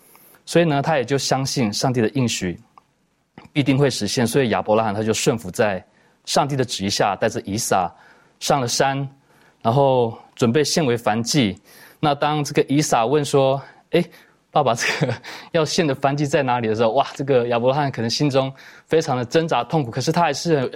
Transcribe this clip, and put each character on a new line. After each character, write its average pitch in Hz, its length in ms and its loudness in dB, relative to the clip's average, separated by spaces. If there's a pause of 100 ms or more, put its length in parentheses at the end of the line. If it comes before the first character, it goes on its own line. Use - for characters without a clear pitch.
(440)
所 - 160 2
以 175 40 4
呢， 143 180 2
他 156 140 0
也 127 80 0
就 135 120 -2
相 135 280 -2
信 123 280 -2
上 131 200 -2
帝 123 80 0
的 107 100 2
应 131 160 0
许 92 320 -4 (920)
必 139 100 0
定 135 140 2
会 139 140 4
实 - 160 -4
现， 117 200 0
所 139 160 0
以 123 60 0
亚 95 140 0
伯 107 120 0
拉 110 100 2
罕 104 100 -4
他 110 80 -4
就 110 100 0
顺 117 260 0
服 90 120 -12
在 98 320 -2 (440)
上 160 200 0
帝 135 80 -4
的 131 100 0
旨 98 200 -6
意 101 60 -2
下， 104 260 0
带 117 120 0
着 113 120 -4
以 98 160 -6
撒 92 340 0 (500)
上 143 200 0
了 120 80 -2
山， 135 400 -2 (540)
然 113 100 2
后 127 440 2 (180)
准 117 180 2
备 151 100 2
献 156 220 0
为 120 120 2
燔 113 260 -2
祭。 113 360 0 (460)
那 147 100 2
当 151 280 0
这 135 100 -6
个 156 160 2
以 143 140 2
撒 123 240 2
问 147 180 0
说 135 360 2 (300)
：“诶， 175 140 2 (460)
爸 156 100 2
爸， 123 140 2
这 - 320 -2
个 123 80 -4 (380)
要 160 120 2
献 165 220 0
的 135 80 0
燔 139 220 0
祭 147 100 -2
在 147 160 2
哪 123 160 0
里？” 117 80 -2
的 110 80 0
时 113 80 0
候， 113 100 4
哇， 131 220 2
这 - 100 -8
个 127 220 2
亚 120 140 0
伯 123 100 2
拉 135 60 0
罕 143 140 0
可 127 100 -6
能 113 100 -2
心 147 180 0
中 135 240 0 (340)
非 160 140 2
常 143 160 -2
的 123 80 -2
挣 160 220 0
扎 131 160 0
痛 151 220 -2
苦， 117 60 -8
可 131 100 -6
是 143 100 -2
他 165 100 0
还 160 120 2
是 151 260 0
很， 127 180 -4